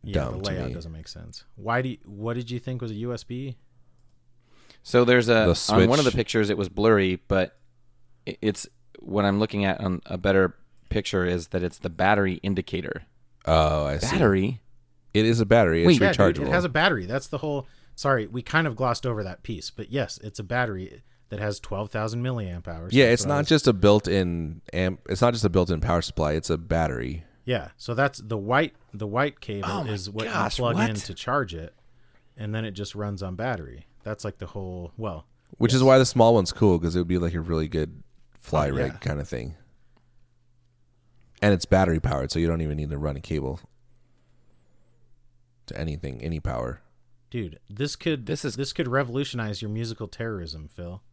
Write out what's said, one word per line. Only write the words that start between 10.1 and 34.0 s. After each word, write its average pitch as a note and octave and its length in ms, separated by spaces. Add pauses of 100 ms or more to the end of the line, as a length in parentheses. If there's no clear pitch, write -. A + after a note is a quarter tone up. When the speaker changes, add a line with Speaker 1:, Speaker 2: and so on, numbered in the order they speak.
Speaker 3:
better F#2+ 380 (340)
picture F#2+ 360
is F2 240
that F2+ 140
it's E2+ 140
the - 120
battery F#2+ 540
indicator. F#2 600 (420)
Speaker 2:
Oh, D#2 400
I C#2+ 140
see. C3 120
Speaker 3:
Battery? A2 500 (520)
Speaker 2:
It G#2+ 120
is A#2 140
a A2 60
battery. F#2+ 380
It's F3 40
Speaker 3:
Wait. D#3+ 140
Speaker 1:
Yeah, G3 100
Speaker 2:
rechargeable. G2+ 220
Speaker 1:
dude, - 140
it - 40
has F3 140
a E3 40
battery. D3+ 360
That's A2+ 220
the D3+ 100
whole, C#3+ 300 (280)
sorry, B2 320
we A#2+ 140
kind D#3+ 260
of A#2+ 80
glossed B2 300
over A2 180
that F#2 200
piece, F#2+ 260
but - 220
yes, B2+ 320
it's G#2+ 160
a G#2+ 40
battery G#2 600 (260)
that G2+ 100
has G#2 200
twelve G2+ 320
thousand A2 320
milliamp G#2 440
hours. E2+ 240
Speaker 2:
Yeah, C3 180
Speaker 1:
That's A#2+ 120
Speaker 2:
it's - 60
Speaker 1:
what D3 60
I - 20
Speaker 2:
not C#3+ 60
Speaker 1:
was C#3+ 80
Speaker 2:
just D#3 180
a A#2+ 60
built-in F2+ 880 (120)
amp. F#2 360
It's F#2+ 120
not A#2+ 120
just A2 120
a F#2+ 40
built-in F2 300
power E2+ 220
supply. D2+ 320
It's D#2+ 160
a D#2+ 80
battery. D#2+ 680 (220)
Speaker 1:
Yeah, B2 320
so - 160
that's C3+ 260
the G#2+ 180
white, B2 360 (220)
the G#2+ 120
white B2+ 320
cable G#2 320
Speaker 3:
Oh F#3+ 120
my A#2 80
Speaker 1:
is G2 180
what A2 160
Speaker 3:
gosh, A#2+ 320
Speaker 1:
you B2 60
plug A#2+ 140
Speaker 3:
what? F#3+ 120
Speaker 1:
in A2 60
to G2 180
charge B2 400
it, D#2+ 220 (600)
and G#2+ 180
then A2 120
it G#2+ 60
just G2 240
runs G#2 280
on F#2 120
battery. F2 500 (180)